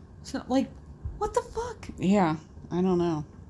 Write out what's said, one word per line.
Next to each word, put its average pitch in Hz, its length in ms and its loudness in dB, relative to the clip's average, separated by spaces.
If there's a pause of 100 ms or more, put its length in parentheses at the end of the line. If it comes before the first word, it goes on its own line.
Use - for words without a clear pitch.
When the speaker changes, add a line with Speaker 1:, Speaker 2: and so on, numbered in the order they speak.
(240)
Speaker 1:
So, - 240 -6
like, 262 240 2 (480)
what 440 160 0
the 453 80 2
fuck? - 460 -8 (100)
Speaker 2:
Yeah, 175 380 4 (340)
I 175 100 2
don't 185 160 4
know. 170 280 2 (240)